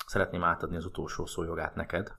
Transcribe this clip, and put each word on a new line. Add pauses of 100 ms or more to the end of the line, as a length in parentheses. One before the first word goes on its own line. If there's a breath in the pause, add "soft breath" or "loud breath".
szeretném
átadni
az
utolsó
szó
jogát
neked,